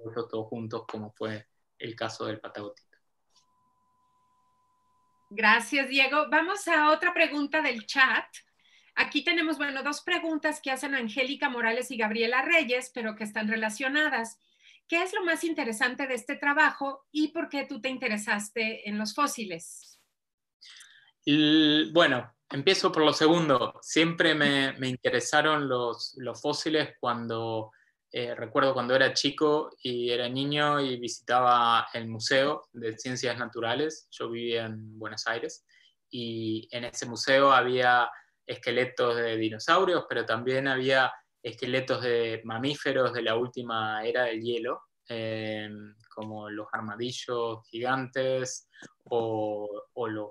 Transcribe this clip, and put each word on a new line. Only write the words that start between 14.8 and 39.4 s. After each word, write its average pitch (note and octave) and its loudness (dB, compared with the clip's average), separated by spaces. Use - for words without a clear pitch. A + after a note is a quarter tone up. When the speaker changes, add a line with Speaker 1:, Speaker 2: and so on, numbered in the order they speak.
Speaker 2:
¿Qué E4+ 2
es F#4 -4
lo G4+ -2
más E4 0
interesante B3+ -2
de C4 -2
este B3 -4
trabajo C#4+ 2
y D4+ 2
por D#4+ -4
qué C#4 -4
tú C4+ -10
te C4 -4
interesaste A3 -4
en G#3 -4
los G#3+ -4
fósiles? - -6
Speaker 1:
El, D3+ 6
bueno, D3 4
empiezo F#3 2
por D#3+ 4
lo D3 6
segundo. D3+ 4
Siempre E3 2
me, C#3 2
me C3 -2
interesaron C#3+ 2
los, B2 -2
los A#2+ -10
fósiles D3 -2
cuando, A2+ -4
eh, A#2+ -6
recuerdo C3+ 0
cuando B2+ 2
era C3 4
chico D3 0
y A#2+ -2
era A#2+ 0
niño C#3+ 0
y B2+ -2
visitaba A#2+ 4
el A2+ -6
Museo C3+ 0
de A2+ -6
Ciencias B2 -4
Naturales. A#2+ -4
Yo A#2+ -8
vivía A#2 -4
en A2 -12
Buenos A2 -8
Aires A#2 -6
y A2+ -6
en A#2+ -8
ese A#2+ -8
museo C3+ 4
había B2 4
esqueletos B2 0
de A#2 0
dinosaurios, D#3 2